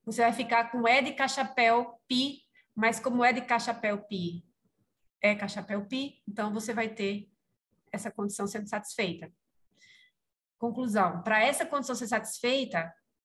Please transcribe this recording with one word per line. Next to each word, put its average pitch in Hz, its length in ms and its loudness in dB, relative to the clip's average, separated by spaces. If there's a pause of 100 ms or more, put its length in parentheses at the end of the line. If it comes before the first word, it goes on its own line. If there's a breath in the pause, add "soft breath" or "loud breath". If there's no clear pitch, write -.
você 226 180 -4
vai 233 120 6
ficar 233 360 0
com 240 160 0
E 254 160 6
de 254 120 -2
cachapéu 240 840 2 (100)
π, 269 340 0 (340 soft breath)
mas 226 240 2
como 247 240 2
E 247 80 8
de 247 100 0
cachapéu 226 580 0
π 175 440 -6 (800)
é 208 140 4
cachapéu 202 500 -6
π, 277 420 -6
então 208 260 -4
você 220 200 -4
vai 220 160 -2
ter 202 400 -4 (640)
essa 202 200 -8
condição 202 340 -4
sendo 208 220 -6
satisfeita. 180 640 -6 (1300 soft breath)
Conclusão, 208 640 0
pra 220 180 4
essa 285 240 2
condição 269 300 -2
ser 247 120 -6
satisfeita, 220 840 -2 (320)